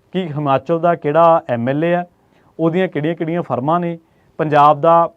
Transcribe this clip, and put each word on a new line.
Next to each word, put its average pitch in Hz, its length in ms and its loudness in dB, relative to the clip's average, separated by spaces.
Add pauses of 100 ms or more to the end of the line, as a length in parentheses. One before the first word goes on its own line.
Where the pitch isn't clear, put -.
(120)
ਕਿ 180 160 -4
ਹਿਮਾਚਲ 143 520 -2
ਦਾ 175 160 2
ਕਿਹੜਾ 165 540 2
ਐਮ 120 200 -2
ਐਲ 147 160 -2
ਏ 175 100 0
ਹੈ, 175 120 -6 (520)
ਉਹਦੀਆਂ 170 280 0
ਕਿਹੜੀਆਂ-ਕਿਹੜੀਆਂ 165 540 -4
ਫਰਮਾਂ 147 380 -2
ਨੇ, 170 200 -6 (380)
ਪੰਜਾਬ 147 440 2
ਦਾ 165 360 2